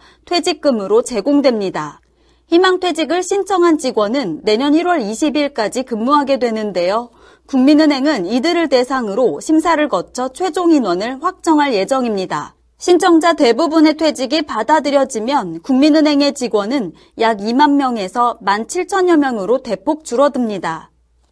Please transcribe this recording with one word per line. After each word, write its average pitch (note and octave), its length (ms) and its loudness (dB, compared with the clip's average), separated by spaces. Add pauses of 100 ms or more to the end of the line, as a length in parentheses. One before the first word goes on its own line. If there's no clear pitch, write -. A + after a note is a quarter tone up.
(240)
퇴직금으로 B3+ 800 -2
제공됩니다. A3 1000 -2 (460)
희망퇴직을 F4+ 760 0
신청한 F4+ 540 0
직원은 A3 680 -2
내년 A#3+ 300 0
일월 E4+ 300 0
이십 A3+ 340 -2
일까지 C4 460 -4
근무하게 B3+ 560 0
되는데요. G#3+ 720 -2 (360)
국민은행은 C#4+ 760 2
이들을 D4 460 -2
대상으로 A#3+ 680 0
심사를 D#4+ 460 0
거쳐 B3 440 -4
최종 F4 420 0
인원을 A#3+ 500 -2
확정할 D#4 520 0
예정입니다. F#3+ 800 -2 (240)
신청자 E4+ 560 4
대부분의 D4+ 640 2
퇴직이 D4 420 0
받아들여지면 B3+ 1200 -2
국민은행의 C#4+ 720 2
직원은 G#3+ 640 -4 (240)
약 A3 240 0
이만 C#4 340 2
명에서 A#3+ 640 -2
만 G3+ 260 -2
칠천여 F4+ 520 0
명으로 B3+ 440 0
대폭 B3+ 420 -6
줄어듭니다. A3+ 840 -2 (420)